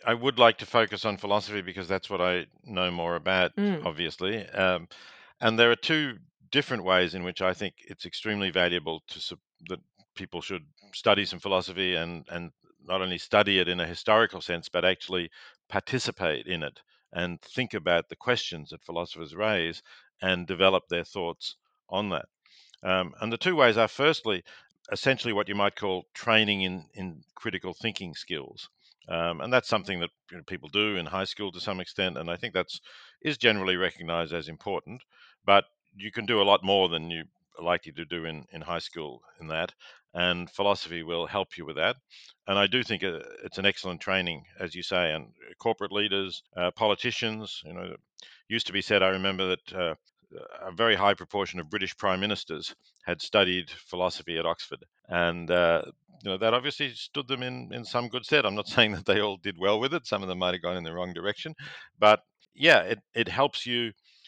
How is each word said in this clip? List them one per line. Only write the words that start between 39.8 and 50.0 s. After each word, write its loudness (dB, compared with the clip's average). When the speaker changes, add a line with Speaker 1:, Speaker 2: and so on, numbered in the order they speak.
Speaker 1:
and 0
philosophy -2
will -6
help -6
you -12
with -12
that. 0
And 2
I 4
do 2
think, -4
uh, -4
it's -12
an -4
excellent -2
training, -2
as -8
you -10
say, 0
and -6
corporate -4
leaders, -2
uh, 0
politicians, -2
you -14
know, -10
it -12
used -4
to -10
be 0
said, 4
I 6
remember 0
that, -4
uh, -2